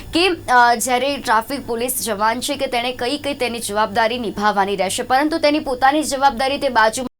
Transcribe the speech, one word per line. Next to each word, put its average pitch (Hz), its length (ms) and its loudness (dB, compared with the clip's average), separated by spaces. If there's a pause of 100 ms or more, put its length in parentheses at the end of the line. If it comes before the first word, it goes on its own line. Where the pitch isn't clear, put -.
(140)
કે, 339 140 2
અ, 247 480 4
જ્યારે 247 420 -2
ટ્રાફિક 233 500 -2
પોલીસ 240 380 -4
જવાન 220 340 -2
છે 277 160 -4
કે 269 120 -4
તેણે 247 240 -2
કઈ 254 260 -4
કઈ 285 160 -4
તેની 240 260 -4
જવાબદારી 220 600 0
નિભાવવાની 202 560 0
રહેશે, 190 280 -2
પરંતુ 294 340 2
તેની 294 220 2
પોતાની 269 440 2
જવાબદારી 269 540 0
તે 277 120 -2
બાજુમાં 233 500 2